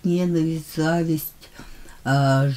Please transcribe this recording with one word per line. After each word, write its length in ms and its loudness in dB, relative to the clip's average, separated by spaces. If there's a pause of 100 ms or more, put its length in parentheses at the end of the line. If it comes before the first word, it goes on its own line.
ненависть, 720 0
зависть, 760 -2 (540)
э, 520 4